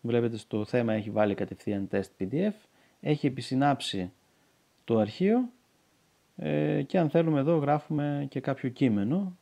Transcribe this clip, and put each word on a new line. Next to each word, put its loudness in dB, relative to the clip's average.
Βλέπετε 0
στο -4
θέμα 0
έχει -4
βάλει 2
κατευθείαν -4
test -2
P -4
D -6
F, 0
έχει 0
επισυνάψει -2
το 2
αρχείο, 2
ε, 0
και 0
αν 2
θέλουμε 2
εδώ 2
γράφουμε 0
και -6
κάποιο -4
κείμενο 0